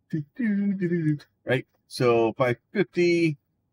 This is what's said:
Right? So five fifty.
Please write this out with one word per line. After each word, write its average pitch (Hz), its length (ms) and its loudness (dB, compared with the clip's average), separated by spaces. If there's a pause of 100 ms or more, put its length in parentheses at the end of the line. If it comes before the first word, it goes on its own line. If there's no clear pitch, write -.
(1500)
Right? 127 200 -4 (220)
So 117 460 2
five 123 240 -2 (160)
fifty. 170 640 0 (360)